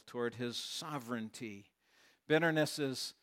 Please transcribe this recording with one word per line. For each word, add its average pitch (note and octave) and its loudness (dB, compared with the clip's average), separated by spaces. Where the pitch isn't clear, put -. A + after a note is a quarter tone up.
toward A#2+ -2
His A#2+ -4
sovereignty. A2+ -6
Bitterness D#3 4
is, C3+ -2